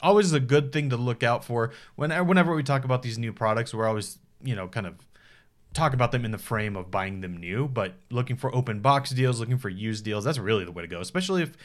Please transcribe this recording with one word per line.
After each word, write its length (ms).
always 320
a 60
good 340
thing 160
to 80
look 260
out 220
for. 260
When, 160
whenever 260
we 80
talk 220
about 200
these 140
new 140
products, 420
we're 140
always, 320
you 100
know, 140
kind 180
of 100
talk 200
about 180
them 140
in 60
the 60
frame 380
of 160
buying 300
them 160
new, 320
but 240
looking 240
for 180
open 280
box 300
deals, 280
looking 180
for 120
used 340
deals, 220
that's 120
really 280
the 80
way 100
to 60
go, 100
especially 420
if, 120